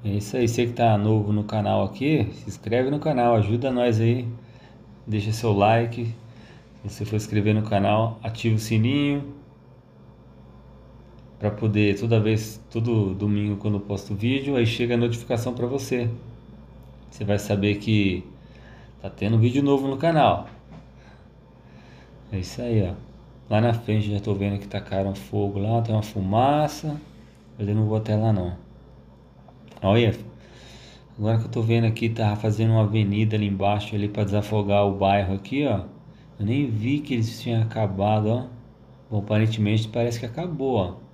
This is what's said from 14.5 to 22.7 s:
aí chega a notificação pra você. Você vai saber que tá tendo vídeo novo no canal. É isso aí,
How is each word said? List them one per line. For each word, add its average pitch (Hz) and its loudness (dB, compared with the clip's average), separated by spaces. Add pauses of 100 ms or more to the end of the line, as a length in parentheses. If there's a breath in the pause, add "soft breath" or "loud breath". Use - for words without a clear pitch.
aí 117 4
chega 120 0
a 120 2
notificação 117 -2
pra 120 -4
você. 127 -2 (1000)
Você - -8
vai 101 2
saber 101 0
que 98 2 (800 loud breath)
tá 95 -10
tendo 110 0
vídeo 123 4
novo 139 4
no 135 -4
canal. 143 4 (1800 loud breath)
É 101 -4
isso 92 -8
aí, 113 0